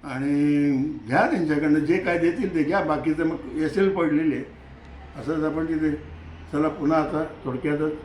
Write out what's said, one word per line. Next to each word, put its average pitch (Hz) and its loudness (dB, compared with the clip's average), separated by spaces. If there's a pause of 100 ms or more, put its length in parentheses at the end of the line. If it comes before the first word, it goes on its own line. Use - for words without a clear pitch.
आणि 143 2
घ्या 127 4
त्यांच्याकडनं, 151 2
जे 160 2
काय 175 0
देतील 170 0
ते 156 2
घ्या, 180 2
बाकीचं 156 0
मग - -4
एसएल 190 2
पडलेले 156 2
आहे. - -14
असंच 156 -2
आपण 156 -2
तिथे, 156 0 (600)
चला 151 2
पुन्हा 151 2
आता 147 -2 (220)
थोडक्यातच 147 -2 (120)